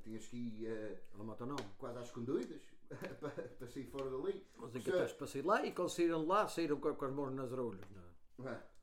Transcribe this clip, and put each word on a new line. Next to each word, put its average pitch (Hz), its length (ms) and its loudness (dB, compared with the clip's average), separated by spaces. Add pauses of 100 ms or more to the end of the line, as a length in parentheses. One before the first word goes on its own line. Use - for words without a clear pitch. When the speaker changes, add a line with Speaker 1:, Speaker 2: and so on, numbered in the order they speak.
Speaker 1:
Tinhas 110 240 -6
que 120 100 -8
ir, 113 300 -2
eh, 107 340 -4 (160)
Speaker 2:
Não 104 80 -6
mata 113 220 -4
não. 143 100 -2 (220)
Speaker 1:
quase 120 200 -6
às 117 100 -6
escondidas 135 520 0 (300)
<laughs> - 300 -8
para, 147 100 -2
para - 360 -8
sair 127 200 -6
fora 135 240 -2
dali. 156 440 0
Speaker 2:
Mas - 180 -10
Speaker 1:
Se 127 60 -2
Speaker 2:
encantaste - 380 4
para 135 100 -4
sair 139 160 -2
lá 214 220 6
e - 80 0
quando 180 160 2
saíram 170 320 6
de 156 60 2
lá, 190 200 8
saíram 147 320 2
com, 151 160 2
com - 120 -2
as 131 60 2
mãos 139 200 0
nas 135 180 -2
orelhas, 117 400 -2
não - 600 -10
é? - 20 -2
Speaker 1:
Ah, 110 100 -6 (200)